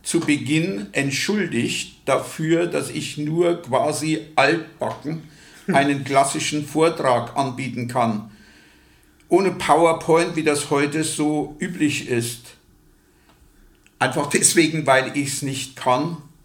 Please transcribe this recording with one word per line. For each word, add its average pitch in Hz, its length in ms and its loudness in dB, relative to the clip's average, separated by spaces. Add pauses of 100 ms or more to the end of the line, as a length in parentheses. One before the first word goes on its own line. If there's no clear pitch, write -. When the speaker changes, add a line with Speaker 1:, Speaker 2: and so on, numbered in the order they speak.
Speaker 1:
zu - 160 -2
Beginn 156 720 0
entschuldigt 139 1120 -2
dafür, 160 600 0
dass 147 220 -4
ich - 280 -8
nur 170 440 0
quasi 143 580 0 (160)
altbacken 151 880 -2 (440)
Speaker 2:
Hm. 175 80 0
Speaker 1:
einen 139 280 2
klassischen 147 640 0
Vortrag 151 720 0
anbieten 127 500 -4
kann. 113 440 0 (1000)
Ohne 185 220 4
PowerPoint, 165 840 2
wie 156 80 -2
das 147 280 0
heute 147 320 0
so 151 560 -2
üblich - 500 -2
ist. 117 300 -2 (1600)
Einfach 143 280 0
deswegen, 156 600 2
weil 131 280 4
ich's 143 280 -4
nicht 135 320 -6
kann. 151 420 0 (280)